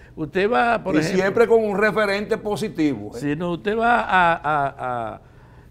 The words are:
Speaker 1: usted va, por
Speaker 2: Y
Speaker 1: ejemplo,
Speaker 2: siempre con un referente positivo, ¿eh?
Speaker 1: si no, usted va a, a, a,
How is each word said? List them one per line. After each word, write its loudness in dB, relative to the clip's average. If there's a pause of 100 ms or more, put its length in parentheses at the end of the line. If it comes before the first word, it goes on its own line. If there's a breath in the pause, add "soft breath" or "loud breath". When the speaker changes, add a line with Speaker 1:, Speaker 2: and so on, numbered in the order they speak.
(160 loud breath)
Speaker 1:
usted -2
va, 0
por -2
Speaker 2:
Y 4
Speaker 1:
ejemplo, 0
Speaker 2:
siempre 4
con 4
un -2
referente 0
positivo, -4
¿eh? -12
Speaker 1:
si -2
no, -4
usted -4
va 2
a, 4
a, -2 (400)
a, -18 (480 soft breath)